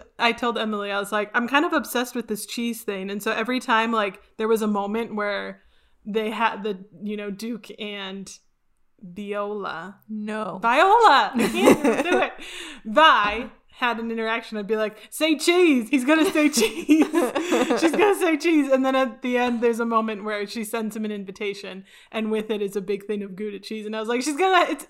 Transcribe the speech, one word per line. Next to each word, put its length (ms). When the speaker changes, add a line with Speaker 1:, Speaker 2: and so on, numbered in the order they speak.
Speaker 1:
I 140
told 260
Emily, 340
I 80
was 120
like, 220
"I'm 140
kind 160
of 80
obsessed 420
with 140
this 160
cheese 380
thing." 280
And 120
so 100
every 280
time, 300
like, 300
there 120
was 120
a 80
moment 460
where 480
they 260
had 320
the, 220
you 140
know, 140
Duke 380
and 500
Viola. 1080
Speaker 2:
No. 520
Speaker 1:
Viola! 760
I 160
can't 280
even 340
do 80
it. 120
Speaker 2:
<laughs> 240
Speaker 1:
Vi 640
had 220
an 100
interaction, 480
I'd 80
be 100
like, 200
"Say 300
cheese. 500
He's 160
gonna 280
say 160
cheese. 580
Speaker 2:
<laughs> 760
Speaker 1:
She's 120
gonna 260
say 180
cheese." 360
And 120
then 120
at 260
the 160
end, 220
there's 180
a 80
moment 380
where 240
she 160
sends 320
him 80
an 80
invitation, 720
and 220
with 180
it 100
is 140
a 60
big 260
thing 160
of 140
Gouda 240
cheese. 260
And 80
I 60
was 80
like, 140
"She's 140
gonna, 320
it's, 220